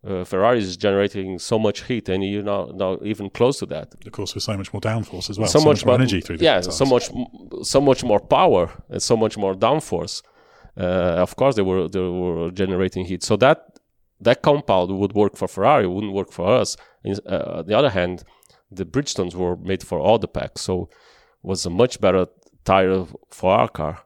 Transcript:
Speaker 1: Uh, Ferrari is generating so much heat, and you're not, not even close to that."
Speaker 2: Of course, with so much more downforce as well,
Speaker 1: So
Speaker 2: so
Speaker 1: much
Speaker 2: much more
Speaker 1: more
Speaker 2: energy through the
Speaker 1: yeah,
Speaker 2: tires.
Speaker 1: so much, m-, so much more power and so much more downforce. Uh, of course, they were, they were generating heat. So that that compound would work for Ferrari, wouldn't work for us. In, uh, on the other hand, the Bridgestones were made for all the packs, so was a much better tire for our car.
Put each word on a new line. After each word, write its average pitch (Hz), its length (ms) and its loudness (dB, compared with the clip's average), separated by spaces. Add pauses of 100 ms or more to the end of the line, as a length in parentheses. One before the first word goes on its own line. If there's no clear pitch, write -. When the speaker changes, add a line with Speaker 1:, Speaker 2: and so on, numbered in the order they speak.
Speaker 1:
Uh, 92 180 -6
Ferrari 110 360 2
is 92 180 -4
generating 98 600 0
so 110 200 -2
much 107 260 -2
heat, 117 240 -4
and 95 160 0
you're 101 180 -2
not, 98 320 -4
not 95 300 -4
even 101 240 -6
close 131 300 0
to 95 80 -8
that." 76 260 -12 (140)
Speaker 2:
Of 107 60 -18
course, - 220 -10
with 104 100 -8
so 107 120 -6
much 95 160 -10
more 101 80 -8
downforce 110 480 -6
as 101 100 -10
well, 107 100 0
Speaker 1:
So 151 100 4
Speaker 2:
so 156 80 4
Speaker 1:
much 147 140 6
Speaker 2:
much - 40 -10
more 123 100 4
Speaker 1:
more 123 60 4
Speaker 2:
energy 107 220 2
through 85 160 -8
the - 60 2
Speaker 1:
yeah, 123 160 6
Speaker 2:
tires. 90 140 -6
Speaker 1:
so 135 120 2
much, 123 240 2
m-, 123 160 -8 (380)
so - 180 4
much 135 200 4
more 107 180 2
power 131 500 4 (180)
and - 140 -8
so 123 120 2
much 110 220 0
more 95 180 -2
downforce. 104 680 -2 (520)
Uh, 90 460 0
of - 160 0
course, 135 200 2
they 104 60 0
were, 92 240 0
they 92 140 -4
were 90 500 -4
generating 92 540 -2
heat. 90 180 -6
So 107 140 0
that 131 340 2 (500)
that - 200 2
compound 101 560 2
would 101 140 -2
work 104 240 2
for 92 120 -4
Ferrari, 110 380 2
wouldn't 98 260 -6
work 98 200 -6
for 90 140 -4 (140)
us. - 160 -4 (280)
In, 98 120 -4 (100)
uh, 82 320 -6
on 82 80 -10
the 104 100 -2
other 135 140 2
hand, 90 340 -4 (460)
the 95 140 -8
Bridgestones 101 500 -4
were 90 220 -2
made 90 260 -6
for - 160 -6
all 101 200 4
the 98 100 -4
packs, - 340 -8
so 90 260 -4 (540)
was 92 240 -6
a 87 40 -4
much 110 300 2
better 92 260 4 (380)
tire 95 400 4 (260)
for 92 220 0
our 117 160 4
car. 78 380 -6